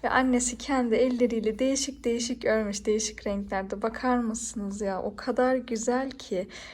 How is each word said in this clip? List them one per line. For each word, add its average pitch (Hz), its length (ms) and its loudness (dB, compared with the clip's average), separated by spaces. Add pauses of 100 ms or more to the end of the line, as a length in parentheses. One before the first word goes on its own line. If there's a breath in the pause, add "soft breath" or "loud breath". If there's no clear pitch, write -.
Ve 247 60 0
annesi 247 480 4
kendi 247 380 2
elleriyle 233 640 2
değişik 269 460 0
değişik 240 400 -2
örmüş. 214 400 0
Değişik 214 420 0
renklerde. 202 540 -4
Bakar 247 360 0
mısınız 214 640 -4
ya? 196 200 -2
O 208 140 -6
kadar 254 400 2
güzel 247 560 -2
ki. 190 360 -6 (260 loud breath)